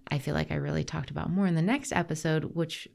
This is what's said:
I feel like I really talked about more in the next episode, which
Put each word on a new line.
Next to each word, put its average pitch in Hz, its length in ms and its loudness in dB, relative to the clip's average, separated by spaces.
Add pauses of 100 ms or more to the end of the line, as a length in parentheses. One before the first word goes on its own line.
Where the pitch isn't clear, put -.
I 147 80 0
feel 147 160 -2
like 156 180 2
I 151 40 0
really 147 280 0
talked 160 280 -6
about 147 180 -4
more 196 160 2
in 175 100 4
the 160 60 4
next 240 300 0
episode, 156 640 0
which 165 400 -4